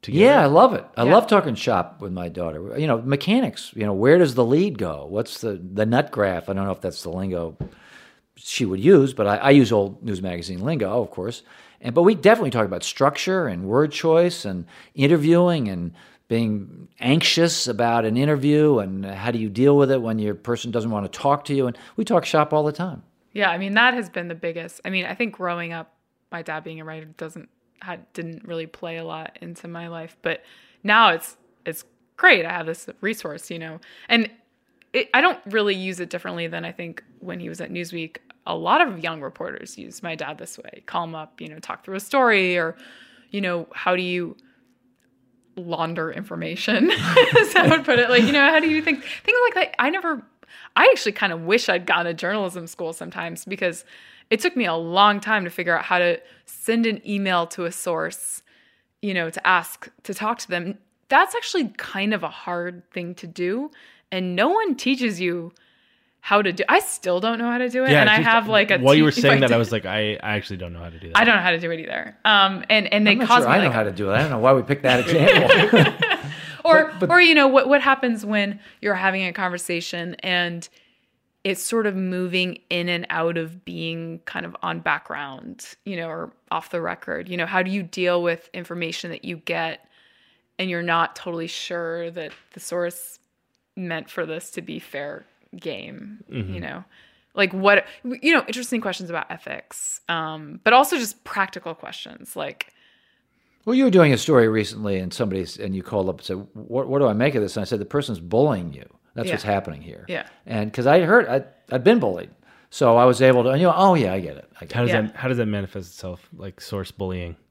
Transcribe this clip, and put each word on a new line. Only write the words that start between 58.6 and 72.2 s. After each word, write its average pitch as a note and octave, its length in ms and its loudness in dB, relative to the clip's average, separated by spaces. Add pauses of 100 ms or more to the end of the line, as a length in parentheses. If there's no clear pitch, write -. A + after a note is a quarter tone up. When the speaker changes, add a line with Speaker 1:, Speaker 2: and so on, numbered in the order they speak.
Speaker 3:
you G3+ 120 -4
know, E3+ 160 -2
to - 160 -6
ask, F3 440 -2 (140)
to G3 100 -8
talk A3 240 -4
to - 100 -16
them. F3 300 -6 (300)
That's F#4+ 260 4
actually F4+ 420 -4
kind G3+ 380 -4
of F3+ 80 -4
a D#3+ 60 -6
hard F3 640 -8
thing F3 240 -10
to - 100 -18
do. F#3+ 440 -6 (420)
And F#3 240 -4
no G#3+ 140 4
one G4+ 260 0
teaches B3 440 -2
you F3 320 -4 (680)
how G#3 220 2
to F#3 100 0
do, F#3 160 -4
I F#4 120 6
still F3+ 400 -4
don't A3+ 180 -2
know A#3 100 -2
how A#3+ 100 -2
to B3 100 -2
do B3 160 -2
it. C4+ 60 2
Speaker 1:
Yeah, D3 100 8
Speaker 3:
And G#3+ 100 8
I G#3+ 60 6
Speaker 1:
just A#3 120 4
Speaker 3:
have, A3+ 200 4
like, G#3 240 4
a F#3 60 4
Speaker 1:
while C3+ 180 6
you D#3 80 8
were D3 80 4
Speaker 3:
te-, - 80 0
Speaker 1:
saying C#3 220 6
Speaker 3:
like, B2 80 4
Speaker 1:
that, A#2 40 6
I A#2 40 4
was A2 120 0
like, A2 160 -4
"I, G#2+ 280 -2
I G#2+ 200 -4
actually G2+ 220 -6
don't F2 160 -10
know E2+ 80 -14
how E2+ 100 -14
to E2 80 -18
do E2+ 100 -16
that." E2+ 80 0
Speaker 3:
I A2 80 6
don't A3+ 120 4
know - 60 0
how F3+ 100 2
to E3 80 -2
do E3+ 100 -6
it E3 80 -6
either. - 460 -10